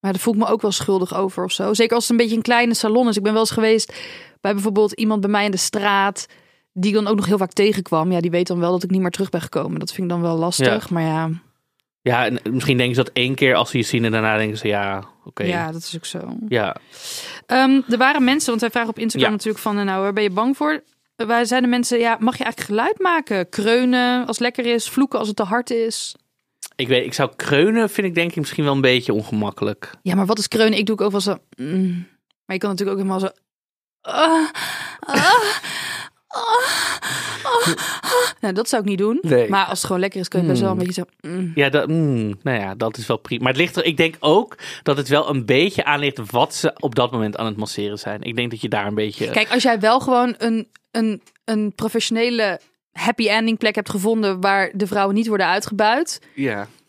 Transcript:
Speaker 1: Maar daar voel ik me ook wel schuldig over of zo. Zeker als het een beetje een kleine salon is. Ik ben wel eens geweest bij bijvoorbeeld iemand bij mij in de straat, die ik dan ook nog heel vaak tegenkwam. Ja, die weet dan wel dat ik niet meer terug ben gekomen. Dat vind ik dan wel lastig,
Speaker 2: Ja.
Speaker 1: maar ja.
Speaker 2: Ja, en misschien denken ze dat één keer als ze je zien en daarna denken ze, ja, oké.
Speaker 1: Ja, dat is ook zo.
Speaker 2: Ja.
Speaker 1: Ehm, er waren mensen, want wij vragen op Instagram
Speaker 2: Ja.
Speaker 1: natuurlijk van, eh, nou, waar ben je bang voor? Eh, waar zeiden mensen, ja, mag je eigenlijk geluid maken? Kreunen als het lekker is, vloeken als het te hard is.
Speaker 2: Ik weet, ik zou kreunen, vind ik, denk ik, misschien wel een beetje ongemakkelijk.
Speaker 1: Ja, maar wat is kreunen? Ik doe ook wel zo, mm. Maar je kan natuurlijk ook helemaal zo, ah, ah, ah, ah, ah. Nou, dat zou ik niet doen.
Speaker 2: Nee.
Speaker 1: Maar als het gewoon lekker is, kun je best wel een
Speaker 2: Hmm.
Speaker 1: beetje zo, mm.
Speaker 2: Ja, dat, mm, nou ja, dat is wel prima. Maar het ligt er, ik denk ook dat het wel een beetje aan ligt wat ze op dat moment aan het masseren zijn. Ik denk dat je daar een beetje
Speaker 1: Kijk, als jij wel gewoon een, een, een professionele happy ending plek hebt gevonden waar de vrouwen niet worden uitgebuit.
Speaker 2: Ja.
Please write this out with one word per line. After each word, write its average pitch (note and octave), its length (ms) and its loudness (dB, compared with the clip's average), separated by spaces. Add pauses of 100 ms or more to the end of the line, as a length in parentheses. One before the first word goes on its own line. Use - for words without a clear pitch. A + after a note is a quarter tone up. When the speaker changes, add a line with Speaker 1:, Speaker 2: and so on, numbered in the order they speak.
Speaker 1:
Maar G3 120 -2
daar F#3 80 -2
voel A#3 140 0
ik G#3 60 2
me A3 60 2
ook A3 160 0
wel G#3 100 0
schuldig F#3 420 0
over F#3+ 300 -4
of F#3 80 -6
zo. G3+ 220 -2
Zeker A3 200 2
als A#3 80 2
het - 100 0
een A#3 60 4
beetje A3+ 180 2
een A3 60 0
kleine A#3+ 320 2
salon A3+ 340 2
is. G3+ 80 2
Ik G3+ 60 0
ben G#3+ 100 2
wel A3 80 4
eens A3 100 2
geweest A3 420 2 (480)
bij G3+ 120 -2
bijvoorbeeld G#3 400 2
iemand G#3+ 280 0
bij G3 100 0
mij G#3 140 2
in G#3 60 0
de F#3+ 60 -2
straat, G3 720 0 (460)
die F#3 180 0
ik G3 60 0
dan G#3+ 100 2
ook G#3+ 100 2
nog G3 100 0
heel G3+ 120 2
vaak F#3 140 -2
tegenkwam. F#3 600 2
Ja, E3+ 80 2
die F3 100 0
weet F3 160 2
dan F3 120 -2
wel E3+ 140 2
dat F3+ 100 0
ik F3+ 80 -4
niet F#3+ 100 2
meer F3+ 100 0
terug F#3+ 200 -4
ben E3+ 100 -2
gekomen. D#3+ 380 -6
Dat - 140 -8
vind F#3+ 100 -6
ik F3 100 -2
dan F3 100 -2
wel E3 140 0
lastig, E3+ 520 0
Speaker 2:
Ja. F3+ 60 -4
Speaker 1:
maar E3 80 0
ja. D#3+ 280 -2 (720)
Speaker 2:
Ja, B2 260 2
en B2 120 -2 (120)
misschien B2+ 260 0
denken B2 180 2
ze C3 80 2
dat A#2+ 100 -2
één B2+ 220 0
keer C3 200 4
als A#2 160 0
ze - 60 -4
je A#2+ 60 2
zien A#2 220 0
en A2+ 80 0
daarna A2 240 2
denken G#2+ 220 -2
ze, G#2+ 100 -4
ja, G2 360 -2 (200)
oké. - 180 -10
Speaker 1:
Ja, E3+ 300 -2
dat E3 100 -12
is - 140 -12
ook E3 80 -12
zo. - 140 -10 (300)
Speaker 2:
Ja. A2 280 0 (720)
Speaker 1:
Ehm, C4 420 4
er A#3+ 100 0
waren C4 260 4
mensen, C#4 240 2
want A#3 120 0
wij A#3 100 0
vragen A#3 200 -2
op - 80 -8
Instagram A3+ 320 0
Speaker 2:
Ja. G#3+ 60 -2
Speaker 1:
natuurlijk G#3+ 260 -4
van, G#3 160 -2
eh, G3+ 60 0
nou, F#3+ 180 -2
waar G3+ 100 0
ben G#3 100 0
je G3+ 80 2
bang A3+ 260 0
voor? D4+ 260 -2 (340)
Eh, A3+ 100 -4
waar A#3 200 2
zeiden B3 240 2
mensen, A#3+ 280 0
ja, A#3 220 2
mag A#3 180 0
je - 60 -2
eigenlijk - 280 -6
geluid C#4 280 0
maken? D4+ 480 0
Kreunen B3 680 2
als A3+ 200 -4
het - 20 -4
lekker A#3+ 340 -2
is, A3+ 140 -2
vloeken C4 300 0
als G#3+ 100 0
het G#3 80 -4
te A3+ 60 0
hard A3 280 -2
is. A3+ 440 -2 (600)
Speaker 2:
Ik B2+ 120 -2
weet, B2+ 160 4
ik C3 100 -6
zou C3+ 220 0
kreunen, G#3 540 2
vind G3+ 160 -2
ik, F3+ 80 -2
denk E3+ 160 0
ik, - 60 -8
misschien D3+ 280 -2
wel C#3+ 100 2
een C#3 60 2
beetje B2+ 320 4
ongemakkelijk. G#2+ 760 -4 (120)
Speaker 1:
Ja, F3+ 120 -2
maar F#3+ 120 2
wat G#3 120 0
is G3+ 100 -4
kreunen? A3 300 2
Ik G3+ 80 0
doe G#3+ 120 -2
ook G3+ 120 0
wel G3 100 0
zo, F#3+ 180 -2 (180)
mm. F3 500 -2 (400)
Maar F#3+ 100 -6
je - 20 -4
kan G3+ 120 -2
natuurlijk G3 280 -2
ook G3 80 -2
helemaal F#3+ 220 -2
zo, - 0 - (720)
ah, D#4+ 480 2 (520)
ah, - 160 -4
ah, G#4 260 6 (840)
ah, - 1120 -2
ah. E3+ 320 2 (640)
Nou, G3 140 -2
dat A3+ 140 -2
zou A#3 140 2
ik G3 60 -2
niet G3 100 0
doen. A3 240 2
Speaker 2:
Nee. B2 260 4
Speaker 1:
Maar G3 180 4
als F#3+ 120 -4
het - 80 -6
gewoon F#3 140 0
lekker G3 200 -2
is, F3+ 80 -6
kun F#3 140 -2
je E3 40 0
best D#3+ 140 2
wel F#3+ 100 2
een F#3 60 -2
Speaker 2:
Hmm. F3+ 100 -2
Speaker 1:
beetje F3+ 180 -6 (180)
zo, - 80 -12
mm. F3+ 240 -6
Speaker 2:
Ja, C#3+ 140 4
dat, C#3 200 2
mm, C3+ 540 0
nou B2+ 180 -2
ja, G2 140 -6
dat A2 220 -4
is A2+ 100 -10
wel A2+ 100 0
prima. - 260 -6
Maar B2+ 100 2
het C3 80 0
ligt F3 160 0
er, D#3+ 80 0
ik E3 120 0
denk E3 240 2
ook F#3 360 2 (260)
dat C#3+ 140 2
het C3+ 120 -4
wel D3 200 4
een C3+ 160 0
beetje C#3+ 400 2
aan C#3+ 140 2
ligt C3+ 320 -4
wat - 240 2
ze - 240 -2
op B2 160 -4
dat B2 180 2
moment A2 240 -2
aan A2+ 100 -4
het G#2+ 100 -6
masseren G#2 420 -6
zijn. G#2 240 -10
Ik A#2 140 -8
denk A#2+ 140 -2
dat A2+ 100 -10
je A#2+ 80 -6
daar C3+ 180 -2
een G#3 80 -4
beetje G#2+ 360 -4
Speaker 1:
Kijk, G#3+ 220 0
als B3 100 2
jij A#3 180 2
wel A3+ 200 4
gewoon B3 380 0
een, A3+ 300 -2 (220)
een, A3 320 -2 (220)
een G#3+ 300 -2
professionele A3+ 840 0 (320)
happy A3 360 0
ending A3+ 300 2
plek G#3+ 160 0
hebt G#3 160 -4
gevonden G3+ 500 0
waar G3 340 2
de G3+ 120 -2
vrouwen G3 280 0
niet A3 120 2
worden G3+ 200 2
uitgebuit. G#3+ 760 0 (140)
Speaker 2:
Ja. A2 340 -4 (200)